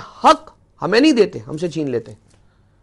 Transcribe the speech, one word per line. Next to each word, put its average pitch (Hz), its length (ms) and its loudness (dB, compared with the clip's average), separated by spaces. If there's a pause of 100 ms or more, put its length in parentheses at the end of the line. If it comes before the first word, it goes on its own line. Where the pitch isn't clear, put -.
(240)
हक - 300 2 (260)
हमें 185 200 0
नहीं 311 120 4
देते, 202 260 0
हमसे 143 300 -8
छीन 147 200 -6
लेते 117 220 -6
हैं, 107 80 -20 (640)